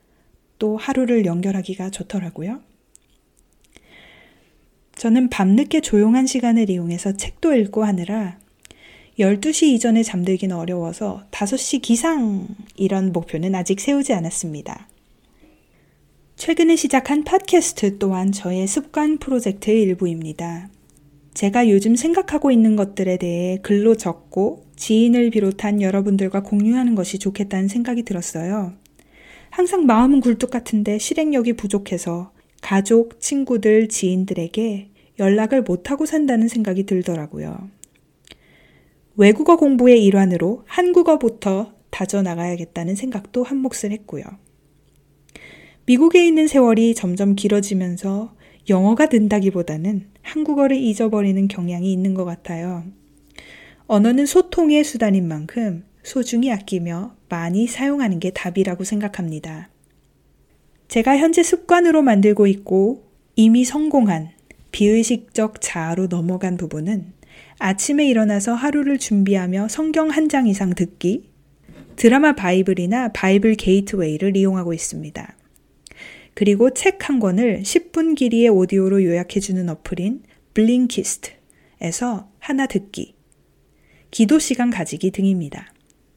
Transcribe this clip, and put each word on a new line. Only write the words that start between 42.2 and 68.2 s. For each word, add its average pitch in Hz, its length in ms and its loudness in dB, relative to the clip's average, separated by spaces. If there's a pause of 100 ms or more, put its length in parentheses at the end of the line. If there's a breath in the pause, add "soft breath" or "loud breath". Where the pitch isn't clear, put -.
생각도 247 480 -6
한몫을 262 480 -6
했고요. 208 320 -12 (1600 loud breath)
미국에 330 400 6
있는 311 220 4
세월이 233 480 4
점점 196 400 0
길어지면서 196 960 -2 (360 soft breath)
영어가 214 420 4
는다기보다는 190 960 0 (140)
한국어를 285 560 0
잊어버리는 208 680 0
경향이 175 440 -4
있는 190 220 -2
것 185 120 -4
같아요. 170 600 -10 (1000 loud breath)
언어는 233 380 4
소통의 302 580 2
수단인 208 440 0
만큼 165 560 -6 (180)
소중히 247 500 -2
아끼며 190 640 -6 (140)
많이 175 380 -2
사용하는 254 520 -2
게 185 120 -4
답이라고 190 520 -4
생각합니다. 170 840 -8 (1160)
제가 262 300 2
현재 330 260 4
습관으로 339 580 2
만들고 208 460 4
있고 196 560 0 (320)
이미 226 300 6
성공한 247 640 0 (400)
비의식적 214 920 0
자아로 170 460 -4
넘어간 180 500 -2
부분은 170 560 -6 (460 soft breath)
아침에 285 480 0
일어나서 220 460 0